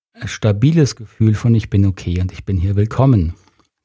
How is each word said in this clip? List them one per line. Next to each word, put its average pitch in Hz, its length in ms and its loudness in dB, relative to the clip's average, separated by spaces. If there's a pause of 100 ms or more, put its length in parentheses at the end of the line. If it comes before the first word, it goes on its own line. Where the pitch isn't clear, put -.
(260)
stabiles 127 680 0
Gefühl 110 400 -2
von, 117 200 0
ich 107 140 -2
bin 98 160 2
okay 90 360 -4
und 92 100 -4
ich - 140 -18
bin 95 120 -4
hier 95 180 -2
willkommen. 104 600 0 (500)